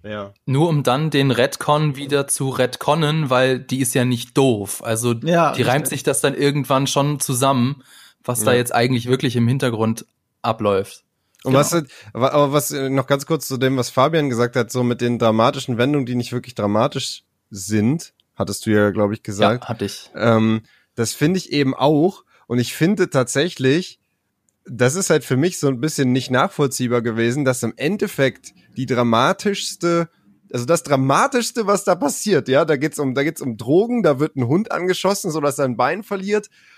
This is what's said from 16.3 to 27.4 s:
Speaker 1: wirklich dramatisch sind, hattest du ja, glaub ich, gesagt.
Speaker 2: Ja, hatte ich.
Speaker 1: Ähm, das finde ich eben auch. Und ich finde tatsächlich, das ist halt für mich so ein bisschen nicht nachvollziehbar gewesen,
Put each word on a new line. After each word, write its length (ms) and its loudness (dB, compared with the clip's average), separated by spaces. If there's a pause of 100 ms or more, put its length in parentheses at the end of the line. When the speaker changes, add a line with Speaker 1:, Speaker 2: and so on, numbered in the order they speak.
Speaker 1:
wirklich 220 -8
dramatisch 680 -2 (280)
sind, 640 -2 (220)
hattest 320 -6
du 40 2
ja, 200 4
glaub 220 0
ich, 100 -10
gesagt. 420 -2
Speaker 2:
Ja, 40 -12
hatte 160 -6
ich. 320 -10
Speaker 1:
Ähm, 460 2 (340)
das 180 -2
finde 240 0
ich 140 -12
eben 220 0
auch. 500 2 (240)
Und 100 -2
ich 160 -2
finde 360 2
tatsächlich, 880 0 (680)
das 300 0
ist 160 -2
halt 140 2
für 120 -2
mich 220 0
so 100 -2
ein 120 -2
bisschen 320 0
nicht 180 -2
nachvollziehbar 720 0
gewesen, 420 -2